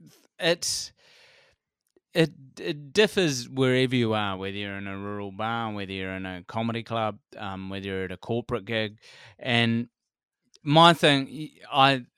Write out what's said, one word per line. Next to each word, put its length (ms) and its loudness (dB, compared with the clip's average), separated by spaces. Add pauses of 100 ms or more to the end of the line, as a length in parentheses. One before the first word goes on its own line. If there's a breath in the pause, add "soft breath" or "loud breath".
(400)
it's, 520 -2 (1200 soft breath)
it, 180 2 (280)
it 340 -8
differs 560 2
wherever 460 2
you 180 2
are, 240 -2
whether 180 -8
you're 220 -8
in 100 -8
a 100 -8
rural 340 -8
bar, 420 -4
whether 180 -6
you're 240 -6
in 100 -8
a 220 -10
comedy 360 -4
club, 360 -4 (180)
um, 320 -8
whether 180 -8
you're 180 -4
at 60 -10
a 60 -10
corporate 480 -6
gig. 320 -4 (400 loud breath)
And 520 0 (720)
my 300 8
thing, 380 4
y-, 180 -12 (220)
I, 340 4 (120)